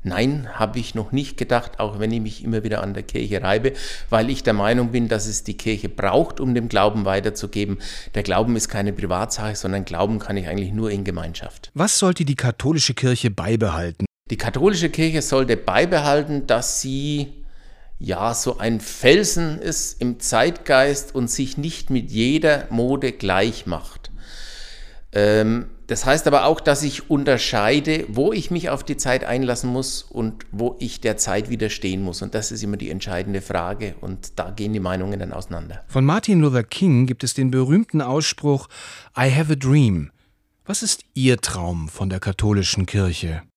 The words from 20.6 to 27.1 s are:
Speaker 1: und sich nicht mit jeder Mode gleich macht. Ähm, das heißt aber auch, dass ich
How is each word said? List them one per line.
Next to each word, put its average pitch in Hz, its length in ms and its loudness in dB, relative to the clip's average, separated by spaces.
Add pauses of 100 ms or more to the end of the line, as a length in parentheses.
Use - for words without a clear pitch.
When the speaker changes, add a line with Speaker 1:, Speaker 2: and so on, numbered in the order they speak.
Speaker 1:
und 120 160 -2
sich 135 280 -4
nicht 156 320 -6
mit 123 200 0
jeder 143 600 2
Mode 127 420 0
gleich 98 540 0
macht. - 440 -8 (1000)
Ähm, 107 540 4 (220)
das - 180 -2
heißt 143 200 4
aber 143 200 4
auch, 156 160 2
dass 143 200 4
ich - 280 -4